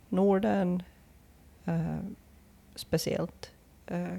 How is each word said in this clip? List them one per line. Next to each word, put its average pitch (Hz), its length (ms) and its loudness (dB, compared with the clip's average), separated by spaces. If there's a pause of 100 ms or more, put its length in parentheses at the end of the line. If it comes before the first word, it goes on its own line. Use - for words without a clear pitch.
Norden, 190 720 2 (800)
eh, 165 300 0 (800)
speciellt. - 760 -2 (360)
Eh, 175 200 -4 (120)